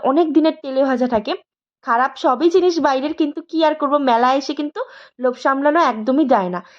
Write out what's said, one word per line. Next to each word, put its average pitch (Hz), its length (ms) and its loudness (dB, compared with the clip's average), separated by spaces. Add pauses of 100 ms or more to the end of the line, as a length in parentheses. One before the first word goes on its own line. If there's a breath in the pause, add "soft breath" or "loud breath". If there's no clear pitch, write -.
অনেক 302 300 2
দিনের 311 280 2
তেলে 262 220 -4
ভাজা 254 240 0
থাকে, 233 240 -2 (540)
খারাপ 254 300 0
সবই 285 340 2
জিনিস 349 300 2
বাইরের, 277 340 0
কিন্তু 311 280 -4
কি - 240 -10
আর 302 100 2
করবো, 294 240 0
মেলায় 254 380 2
এসে 294 160 -6
কিন্তু 294 260 -8 (400 loud breath)
লোভ 247 180 -2
সামলানো 285 440 0
একদমই 254 440 0
যায় 214 240 2
না। 180 100 -6 (200 soft breath)